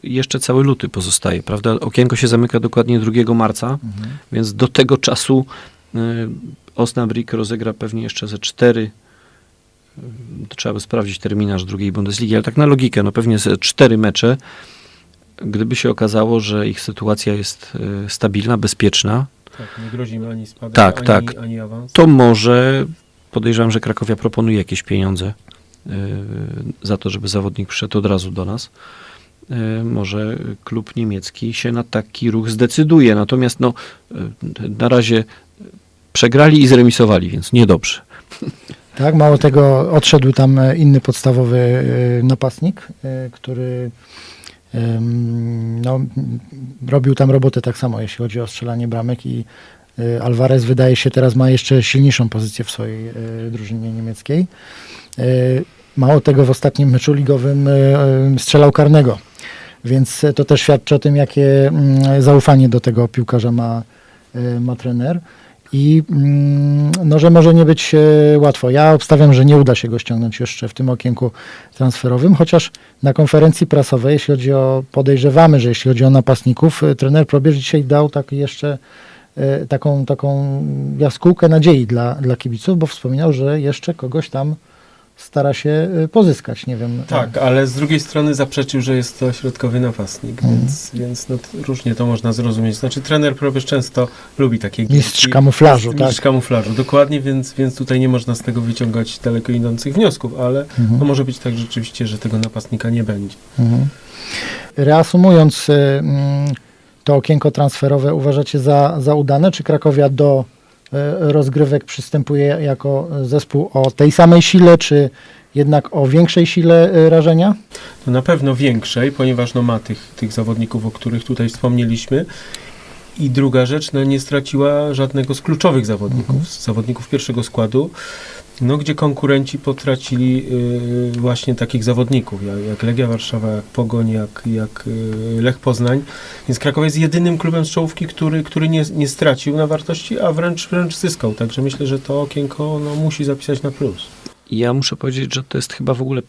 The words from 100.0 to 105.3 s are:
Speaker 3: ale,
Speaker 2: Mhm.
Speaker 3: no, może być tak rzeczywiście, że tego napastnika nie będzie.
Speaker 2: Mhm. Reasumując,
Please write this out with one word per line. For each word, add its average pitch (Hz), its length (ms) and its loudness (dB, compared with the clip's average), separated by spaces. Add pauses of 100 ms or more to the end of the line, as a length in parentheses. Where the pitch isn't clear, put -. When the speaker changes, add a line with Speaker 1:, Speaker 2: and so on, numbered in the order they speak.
Speaker 3:
ale, 127 200 -2
Speaker 2:
Mhm. 120 380 0
Speaker 3:
no, 139 60 2
może 139 200 0
być 127 140 -8
tak 117 200 -6
rzeczywiście, 117 480 -8
że 107 120 -8
tego 110 200 -4
napastnika 110 520 -6
nie 117 140 -2
będzie. 101 320 -8 (220)
Speaker 2:
Mhm. 120 280 0 (920)
Reasumując, 160 920 4